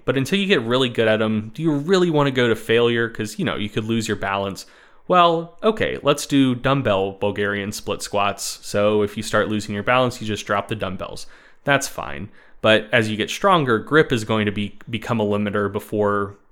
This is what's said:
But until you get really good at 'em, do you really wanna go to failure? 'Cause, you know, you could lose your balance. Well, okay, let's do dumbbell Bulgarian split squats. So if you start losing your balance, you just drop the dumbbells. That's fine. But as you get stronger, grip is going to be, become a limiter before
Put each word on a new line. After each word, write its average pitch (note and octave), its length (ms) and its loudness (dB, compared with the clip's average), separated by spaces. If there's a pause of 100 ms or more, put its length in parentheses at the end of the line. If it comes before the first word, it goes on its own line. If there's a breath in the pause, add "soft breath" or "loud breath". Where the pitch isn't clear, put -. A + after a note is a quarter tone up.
But C3+ 120 0
until C#3 220 0
you F#3+ 80 -2
get F3 140 2
really B2 280 0
good A2+ 180 0
at A2 140 2
'em, A2 320 -2
do D#3 80 -8
you D#3+ 100 2
really F3 380 2
wanna C#3+ 220 2
go B2 160 2
to A2+ 80 4
failure? A#2 540 2
'Cause, G#2+ 280 -8
you F#3 80 -2
know, E2+ 100 0
you G2+ 140 -4
could A2+ 140 -4
lose A2+ 240 -2
your G#2 100 -2
balance. G2 480 -4 (420 soft breath)
Well, E3+ 560 4
okay, G#3+ 380 0
let's C#3 240 0
do C3+ 300 4
dumbbell A2+ 640 0
Bulgarian G2+ 520 -2
split - 300 -6
squats. - 600 -4
So G#2 400 2
if G2+ 140 -4
you A2 40 -6
start G#2 280 0
losing G#2+ 260 -4
your G2+ 80 -4
balance, B2 380 0
you A2 60 -8
just G#2 200 -6
drop G2+ 220 -2
the A2 60 -4
dumbbells. F#2+ 520 -8 (380 soft breath)
That's C#3 220 0
fine. D2 420 -10 (320 soft breath)
But A2 300 4
as A2+ 180 2
you G#2+ 80 -2
get G2+ 120 -2
stronger, D3+ 480 2
grip D#3 340 2
is A2+ 120 0
going G#2+ 240 0
to G2+ 40 0
be, G2+ 280 -6 (100)
become A#2 300 -4
a G#2+ 60 2
limiter G#2 460 0
before G2+ 640 -2 (160)